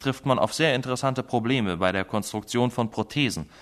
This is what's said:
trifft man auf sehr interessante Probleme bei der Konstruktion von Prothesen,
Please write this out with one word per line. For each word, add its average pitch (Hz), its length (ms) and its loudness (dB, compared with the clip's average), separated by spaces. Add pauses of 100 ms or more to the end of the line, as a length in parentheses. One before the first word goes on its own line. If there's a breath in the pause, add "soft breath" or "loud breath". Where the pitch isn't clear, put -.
trifft - 240 -4
man 131 140 2
auf - 160 2
sehr 156 200 2
interessante 127 480 -2
Probleme 113 540 0
bei 92 160 2
der 95 140 0
Konstruktion 113 640 0
von 117 200 -2
Prothesen, 107 600 -2 (120)